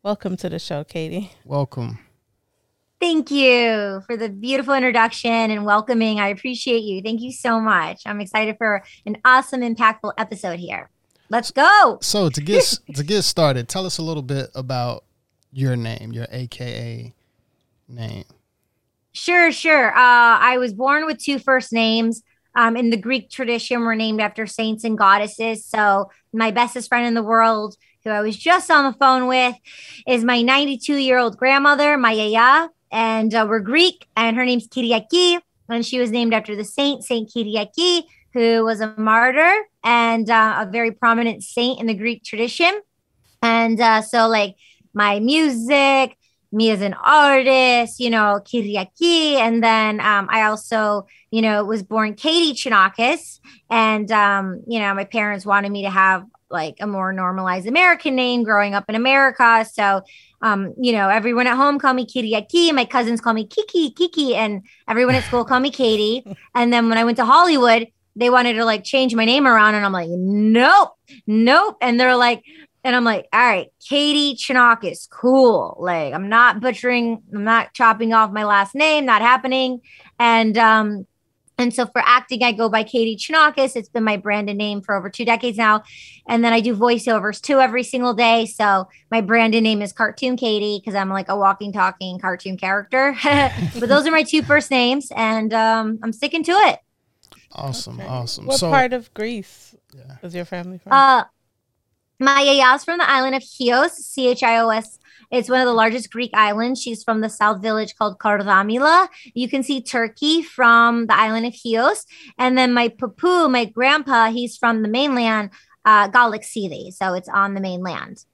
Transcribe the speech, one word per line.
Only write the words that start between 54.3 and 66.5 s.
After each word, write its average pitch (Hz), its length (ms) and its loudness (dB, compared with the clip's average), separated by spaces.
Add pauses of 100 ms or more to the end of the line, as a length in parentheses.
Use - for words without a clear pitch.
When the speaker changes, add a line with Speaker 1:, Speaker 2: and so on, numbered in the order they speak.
Speaker 3:
you 226 120 -6
know, 202 160 -2
my 196 100 -6
parents 208 400 -6
wanted 202 280 0
me 202 100 -8
to 196 80 -6
have, 190 340 2 (240)
like, 156 320 -6
a 208 60 -6
more 190 260 -6
normalized 185 540 -4
American 339 480 0
name 247 300 0
growing 202 300 0
up 202 140 -2
in 214 60 -6
America. 247 760 2
So, 196 320 0 (380)
um, 196 400 -2
you 247 120 0
know, 202 160 0
everyone 233 400 0
at 247 80 0
home 285 240 2
called 262 160 2
me 247 100 -4
Kyriaki. 247 640 0
My 262 120 0
cousins 233 360 -2
call 226 140 -2
me 220 120 -4
Kiki, 349 440 -4
Kiki. 302 460 -2
And 208 260 -2 (260)
everyone 247 280 2
at 254 80 -2
school 240 200 -2
called 254 180 0
me 285 80 -2
Katie. 220 540 0 (160)
Speaker 2:
<laughs> - 140 -20